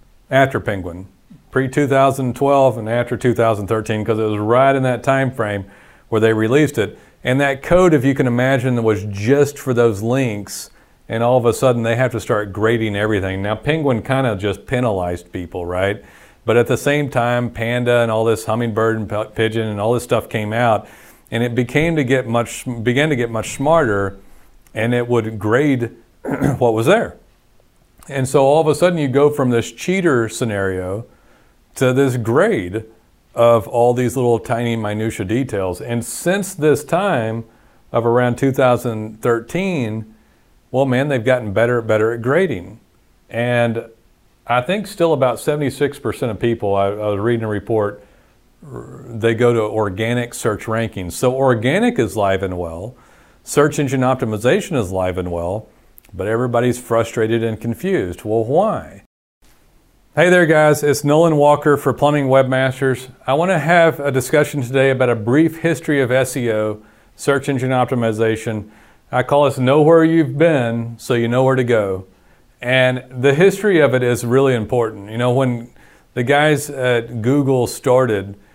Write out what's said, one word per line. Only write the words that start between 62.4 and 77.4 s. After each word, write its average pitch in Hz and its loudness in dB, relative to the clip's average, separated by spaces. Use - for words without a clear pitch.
I 131 0
want 170 2
to 175 0
have 165 4
a 143 -2
discussion 143 0
today 131 2
about 127 2
a 120 0
brief 139 2
history 160 0
of 120 0
S 127 0
E 120 -2
O, 107 -2
search 143 -2
engine 131 -2
optimization. 113 -2
I 127 0
call 143 2
this 135 0
Know 135 4
Where 165 6
You've 160 2
Been 117 0
So - -4
You 117 2
Know 127 2
Where 131 2
to 127 2
Go. 101 0
And 127 0
the 135 2
history 190 4
of 135 4
it 123 0
is 123 0
really 131 4
important. 110 -4
You 110 -8
know, 123 0
when 120 -2
the 123 -4
guys 147 2
at 123 -2
Google 131 2